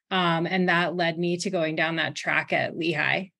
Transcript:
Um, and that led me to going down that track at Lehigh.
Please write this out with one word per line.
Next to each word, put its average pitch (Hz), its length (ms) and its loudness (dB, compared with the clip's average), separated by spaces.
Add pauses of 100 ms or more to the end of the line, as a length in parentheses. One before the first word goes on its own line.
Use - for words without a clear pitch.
(120)
Um, 170 340 2
and 185 240 2
that 170 260 2
led 170 220 0
me 175 200 0
to 175 120 -6
going 160 260 0
down 165 200 0
that 147 200 -2
track 151 380 -2
at 131 240 -2
Lehigh. 156 480 0 (140)